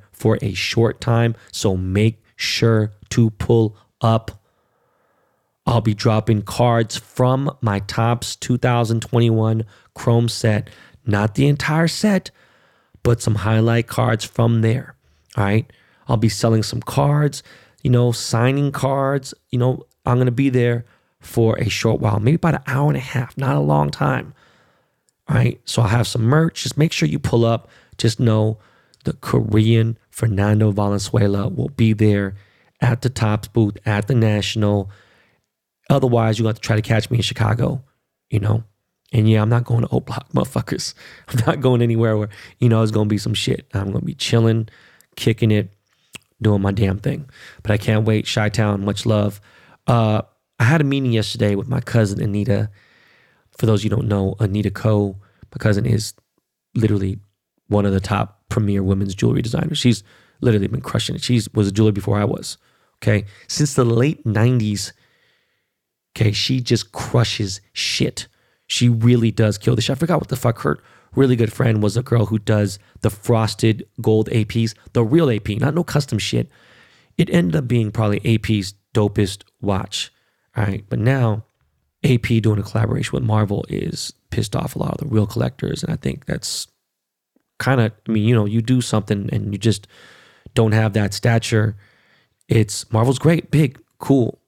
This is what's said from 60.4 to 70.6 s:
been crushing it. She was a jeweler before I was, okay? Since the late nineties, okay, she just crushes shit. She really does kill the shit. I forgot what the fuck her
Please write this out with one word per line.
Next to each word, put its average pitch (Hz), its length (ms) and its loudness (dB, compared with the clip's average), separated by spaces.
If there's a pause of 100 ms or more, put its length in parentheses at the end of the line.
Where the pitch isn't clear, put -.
been 120 140 -4
crushing - 340 -4
it. - 80 -8
She 123 180 2 (140)
was 104 120 2
a 98 40 -2
jeweler 107 200 4
before 101 280 -2
I 104 60 0
was, - 340 -8 (380)
okay? 104 280 0 (220)
Since - 260 -2
the 131 100 2
late 120 400 0
nineties, 107 720 0 (1200)
okay, 107 160 2
she 131 300 -2
just 117 300 -2
crushes 110 680 -2 (140)
shit. - 540 -4 (400)
She - 200 0
really 117 440 4
does 107 260 2
kill 127 180 0
the 110 60 0
shit. 135 160 -2
I - 20 -10
forgot 165 200 0
what - 100 -10
the 135 60 -4
fuck 117 240 -2
her - 180 -2 (380)